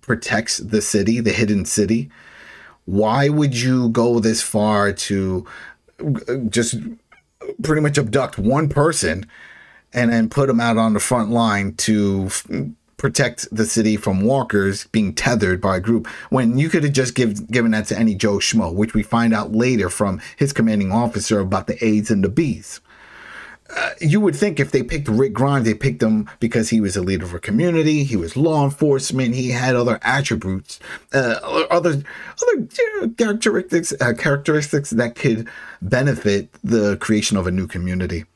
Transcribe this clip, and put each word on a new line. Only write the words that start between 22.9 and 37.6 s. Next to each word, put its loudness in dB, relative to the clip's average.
Uh, -4
you 2
would 2
think 0
if -2
they 2
picked -6
Rick 2
Grimes, 2
they 2
picked -2
him 2
because 0
he 4
was 0
a -2
leader -2
of -8
a -8
community, 2
he -4
was -2
law 2
enforcement, 0
he -2
had 0
other 2
attributes, -2
uh, 2
o-, 0
other, 4
other, -2
you 0
know, -2
characteristics, 0
uh, 2
characteristics 0
that 0
could 0
benefit 0
the 2
creation 0
of 2
a 0
new -2